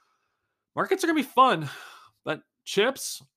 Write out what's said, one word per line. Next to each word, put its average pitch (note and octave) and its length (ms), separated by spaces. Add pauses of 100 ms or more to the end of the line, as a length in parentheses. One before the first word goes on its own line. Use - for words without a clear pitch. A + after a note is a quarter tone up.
(760)
Markets G3+ 300
are - 20
gonna D#4+ 140
be - 20
fun, G3+ 460 (560)
but D#3 180 (220)
chips, - 580 (140)